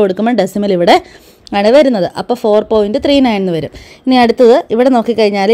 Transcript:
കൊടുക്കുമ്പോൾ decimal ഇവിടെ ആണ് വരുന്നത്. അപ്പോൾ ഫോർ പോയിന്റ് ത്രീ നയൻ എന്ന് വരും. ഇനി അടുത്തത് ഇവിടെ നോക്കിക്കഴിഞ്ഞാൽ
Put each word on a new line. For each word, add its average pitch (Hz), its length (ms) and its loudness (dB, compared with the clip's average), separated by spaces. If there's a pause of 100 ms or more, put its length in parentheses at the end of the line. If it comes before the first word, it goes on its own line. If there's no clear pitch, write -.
കൊടുക്കുമ്പോൾ 208 380 -2
decimal 202 360 -4
ഇവിടെ 196 180 2 (600)
ആണ് 208 180 0
വരുന്നത്. 247 320 2 (120)
അപ്പോൾ 240 240 -6
ഫോർ 214 160 2 (120)
പോയിന്റ് 214 320 -2
ത്രീ 285 100 2 (140)
നയൻ 208 160 -2
എന്ന് 180 140 -4
വരും. 151 140 -8 (340)
ഇനി 262 180 0
അടുത്തത് 233 320 2 (180)
ഇവിടെ 247 220 0
നോക്കിക്കഴിഞ്ഞാൽ 208 580 -2